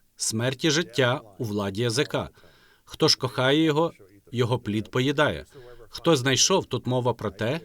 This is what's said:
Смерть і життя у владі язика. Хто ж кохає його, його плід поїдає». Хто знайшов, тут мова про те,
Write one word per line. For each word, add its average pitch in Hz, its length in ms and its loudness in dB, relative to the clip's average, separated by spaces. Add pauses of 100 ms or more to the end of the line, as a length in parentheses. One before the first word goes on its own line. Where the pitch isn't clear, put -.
(160)
Смерть 123 500 -2
і 160 60 2
життя 139 500 0 (160)
у 123 80 -4
владі 104 360 -2
язика. 120 480 -2 (540)
Хто - 240 0
ж - 100 4
кохає 135 460 0
його, 156 300 2 (380)
його 123 280 0
плід 107 320 -4
поїдає». 131 540 0 (440)
Хто - 260 2
знайшов, 135 500 2
тут - 220 -6
мова 127 260 0
про 107 180 -6
те, 117 340 -4